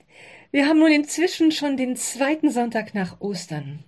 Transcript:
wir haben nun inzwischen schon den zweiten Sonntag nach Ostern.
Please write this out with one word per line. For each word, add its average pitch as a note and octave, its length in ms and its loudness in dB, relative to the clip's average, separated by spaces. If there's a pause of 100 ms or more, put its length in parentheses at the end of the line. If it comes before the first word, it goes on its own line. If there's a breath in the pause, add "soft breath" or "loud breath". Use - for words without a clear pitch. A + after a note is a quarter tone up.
(520 loud breath)
wir C#4 160 2
haben D#4 100 4
nun D#4 140 6
inzwischen D#4 600 2
schon C#4+ 240 -4
den B3+ 200 -2
zweiten C#4 560 0
Sonntag A3+ 420 -2
nach F#3 260 -6
Ostern. D3+ 680 -8